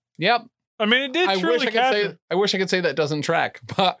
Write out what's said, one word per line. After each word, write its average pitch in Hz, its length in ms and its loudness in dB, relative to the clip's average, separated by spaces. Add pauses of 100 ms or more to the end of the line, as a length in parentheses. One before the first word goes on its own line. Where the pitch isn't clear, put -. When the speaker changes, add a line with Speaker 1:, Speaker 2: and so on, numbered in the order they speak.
(180)
Speaker 1:
Yep. 226 240 0 (360)
Speaker 2:
I 220 60 -2
mean, 247 200 2
it 262 100 -6
did 359 140 2
Speaker 1:
I 392 120 0
Speaker 2:
truly 330 180 2
Speaker 1:
wish 277 40 -2
I - 40 0
could 220 60 -2
Speaker 2:
capture 226 380 2
Speaker 1:
say, 170 60 -14 (140)
I 170 40 -2
wish 196 200 0
I 190 40 -2
could 190 100 -2
say 185 140 0
that 143 140 0
doesn't 151 260 -2
track, 156 460 -2
<laughs> - 80 -8
but 185 240 2